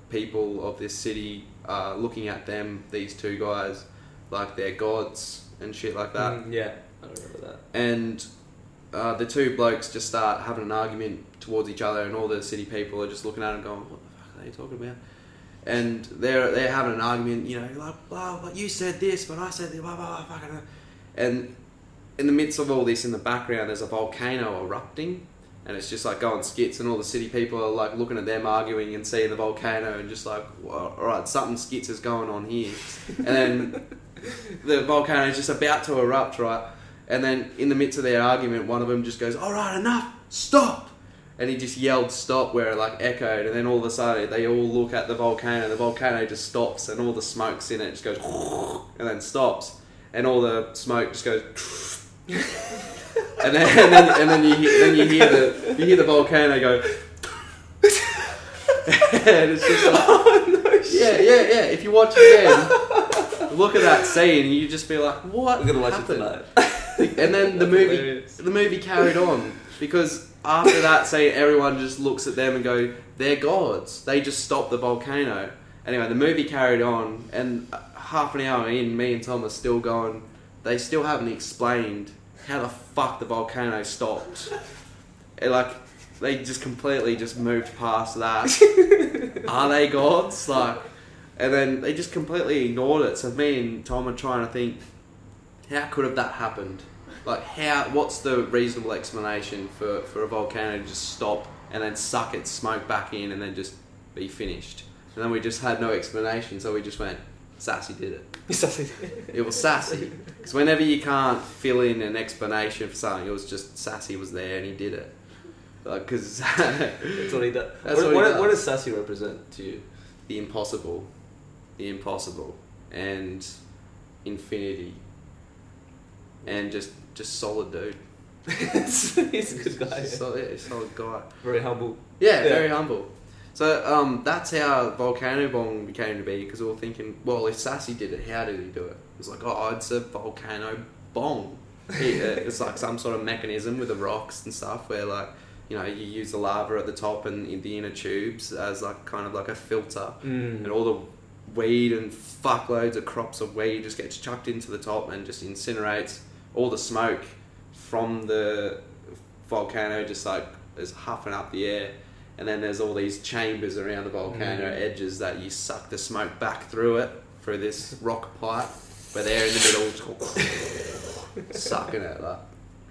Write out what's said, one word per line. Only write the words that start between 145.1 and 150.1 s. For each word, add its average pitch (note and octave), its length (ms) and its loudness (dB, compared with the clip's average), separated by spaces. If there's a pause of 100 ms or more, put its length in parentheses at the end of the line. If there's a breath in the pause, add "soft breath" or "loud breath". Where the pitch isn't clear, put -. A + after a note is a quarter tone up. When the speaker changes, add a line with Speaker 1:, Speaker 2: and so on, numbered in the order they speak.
Speaker 1:
you G#2+ 80 -10
know, F#2+ 80 -6
you G#2 220 -10
use G#2+ 240 -10
the G#2+ 80 -8
lava G2+ 400 -2
at G2 80 -6
the G#2 60 -6
top G#2+ 340 -6
and G2+ 200 -8
in F#2+ 140 -10
the G#2 160 -10
inner G#2 140 -8
tubes G2+ 640 -8
as, G2+ 300 -8
like, G2+ 220 -10
kind G#2 220 -10
of G2 80 -10
like G2 140 -8
a A2 60 -10
filter. G#2 580 -6 (120)